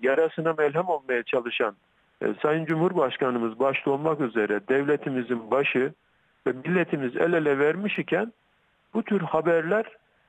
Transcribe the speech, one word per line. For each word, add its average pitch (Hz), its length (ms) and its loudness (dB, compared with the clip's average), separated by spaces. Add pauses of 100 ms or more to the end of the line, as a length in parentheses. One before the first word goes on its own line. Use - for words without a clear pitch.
yarasına 156 500 2
melhem 156 360 0
olmaya 131 340 -2
çalışan, 117 540 -2 (460)
e, 107 200 0
Sayın 156 220 2
Cumhurbaşkanımız 135 960 0
başta 135 320 0
olmak 147 300 0
üzere 107 480 0
devletimizin 131 840 0
başı 135 420 0 (540)
ve 127 60 0
milletimiz 143 640 -2
el 170 160 2
ele 147 260 2
vermiş 170 400 0
iken 185 340 -2 (640)
bu 220 80 0
tür 202 180 0
haberler, 165 680 0 (420)